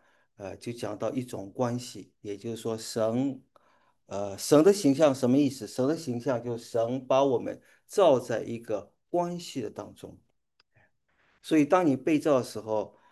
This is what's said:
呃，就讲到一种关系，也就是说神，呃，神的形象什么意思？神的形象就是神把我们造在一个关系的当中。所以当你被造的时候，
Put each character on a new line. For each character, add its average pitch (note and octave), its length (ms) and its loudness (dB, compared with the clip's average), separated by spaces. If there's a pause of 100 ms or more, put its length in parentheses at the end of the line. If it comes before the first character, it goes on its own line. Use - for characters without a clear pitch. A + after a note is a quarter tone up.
(360)
呃， F#2+ 200 -12
就 A#2+ 160 -12
讲 G#2+ 260 -10
到 A2+ 140 -4
一 B2+ 120 -6
种 G2 280 -12
关 B2 260 -4
系， - 440 -14
也 G2+ 160 -10
就 A#2 140 -10
是 A2 60 -8
说 A2+ 200 -6
神， A#2 640 -2 (640)
呃， G2 320 -8
神 D3+ 260 4
的 G3 80 8
形 D3+ 240 2
象 D3 180 4
什 B2 160 0
么 C3 80 6
意 C#3+ 120 4
思？ - 180 -8
神 - 200 -2
的 D#3+ 100 0
形 B2 240 -6
象 A#2+ 200 -2
就 A#2+ 160 -6
是 A2+ 80 -12
神 B2 420 -2
把 C3+ 180 4
我 B2+ 120 2
们 G#2 240 -8 (240)
造 D#3 340 4
在 G#2+ 240 -4
一 A#2 160 -8
个 G#2 340 -8 (160)
关 F3 280 -2
系 E3+ 240 -10
的 G#2 80 -8
当 G2+ 260 -14
中。 F2+ 220 -18 (1200)
所 - 160 0
以 D3 80 6
当 F#3 200 4
你 C3+ 120 4
被 D#3 220 0
造 C#3+ 180 4
的 A#2+ 60 0
时 - 160 -10
候， G#2+ 380 -4 (140)